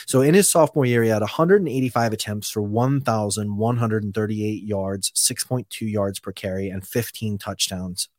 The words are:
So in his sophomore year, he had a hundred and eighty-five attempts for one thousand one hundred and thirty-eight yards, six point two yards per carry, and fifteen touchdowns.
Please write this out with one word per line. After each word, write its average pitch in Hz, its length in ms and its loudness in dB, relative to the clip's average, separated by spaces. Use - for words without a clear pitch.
So 131 160 4
in 147 100 6
his 190 180 6
sophomore 151 360 4
year, 120 160 4
he 113 80 4
had 107 100 2
a 104 60 0
hundred 180 340 4
and 165 80 -2
eighty-five 120 460 0
attempts 104 340 -6
for 107 140 -4
one 123 400 0
thousand 104 560 -2
one 117 180 0
hundred 110 280 0
and 98 100 -6
thirty-eight 107 480 -2
yards, 98 520 -4
six - 300 -2
point 127 240 -4
two - 180 -8
yards 101 320 -2
per 98 140 -12
carry, 95 380 -6
and 92 160 -10
fifteen 110 500 -4
touchdowns. 92 720 -6